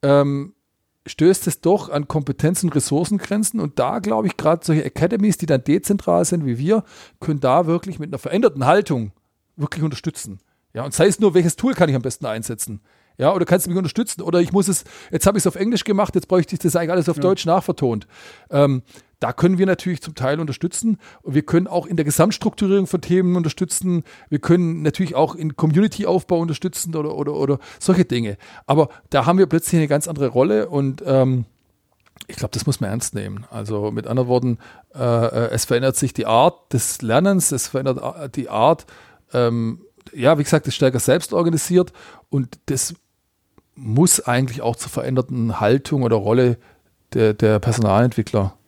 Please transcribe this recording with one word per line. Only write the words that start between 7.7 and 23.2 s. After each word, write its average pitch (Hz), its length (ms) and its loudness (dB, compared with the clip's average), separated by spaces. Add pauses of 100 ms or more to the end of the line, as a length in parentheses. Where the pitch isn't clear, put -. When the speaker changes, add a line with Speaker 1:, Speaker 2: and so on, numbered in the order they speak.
Speaker 1:
mit 147 100 -10
einer 139 100 -8
veränderten 139 460 0
Haltung 139 480 2 (420)
wirklich 147 260 -6
unterstützen. 139 580 -8 (340)
Ja, 113 100 -8
und 143 100 -8
sei 170 140 4
es 208 140 2
nur, 196 140 4
welches 170 200 2
Tool 247 180 0
kann 170 140 4
ich 139 80 2
am 127 60 0
besten 127 240 -8
einsetzen? 110 560 -8 (360)
Ja, 139 160 2
oder 175 120 0
kannst 175 220 2
du - 20 -6
mich 175 80 0
unterstützen? 190 460 -4
Oder 175 180 2
ich - 100 0
muss 185 160 2
es, - 180 -4 (260)
jetzt - 160 0
habe 208 100 2
ich's - 80 -2
auf - 100 0
Englisch 208 280 -2
gemacht, 202 320 0
jetzt 170 120 -2
bräuchte 185 280 0
ich - 40 -4
das 156 160 0
eigentlich 170 160 0
alles 175 160 0
auf 151 100 -2
Speaker 2:
Ja. 143 40 -4
Speaker 1:
Deutsch 185 240 0
nachvertont. 151 640 -2 (420)
Ähm, 139 320 2 (380)
da 120 140 -2
können 180 260 2
wir 190 80 4
natürlich 180 340 -2
zum 156 140 -14
Teil 143 240 -2
unterstützen. 170 580 -4 (240)
Und 139 140 -6
wir 147 80 2
können 175 240 0
auch 170 180 -2
in 170 100 -4
der 160 100 0
Gesamtstrukturierung 196 840 2
von 170 140 -2
Themen 180 340 2